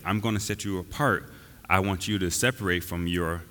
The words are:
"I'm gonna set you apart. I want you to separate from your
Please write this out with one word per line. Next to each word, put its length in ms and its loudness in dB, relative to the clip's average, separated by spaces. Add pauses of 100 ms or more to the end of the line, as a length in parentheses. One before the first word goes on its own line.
"I'm 140 2
gonna 200 0
set 260 -4
you 140 -2
apart. 520 0 (380)
I 100 6
want 280 2
you 120 2
to 100 0
separate 540 0
from 240 -2
your 440 0